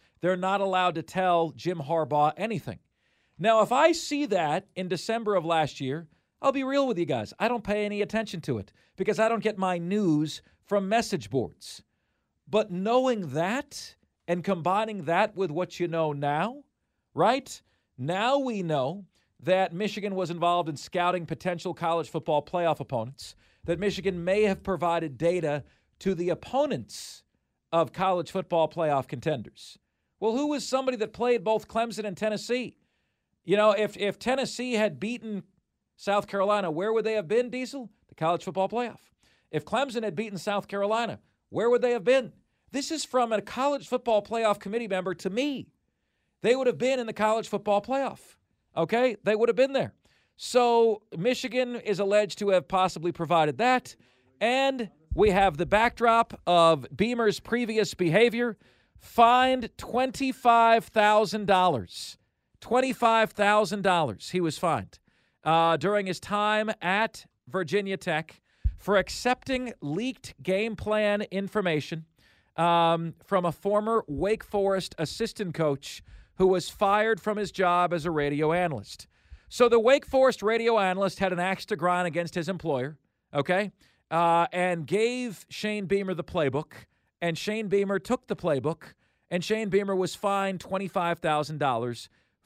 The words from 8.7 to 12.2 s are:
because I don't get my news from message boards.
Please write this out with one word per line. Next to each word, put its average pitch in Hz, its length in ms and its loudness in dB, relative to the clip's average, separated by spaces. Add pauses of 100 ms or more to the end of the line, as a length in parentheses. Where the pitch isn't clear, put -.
because 196 200 0
I 220 100 4
don't 226 160 0
get 214 140 -2
my 185 220 -2
news 170 640 0 (200)
from 196 240 -2
message 202 440 -2
boards. - 500 -6 (640)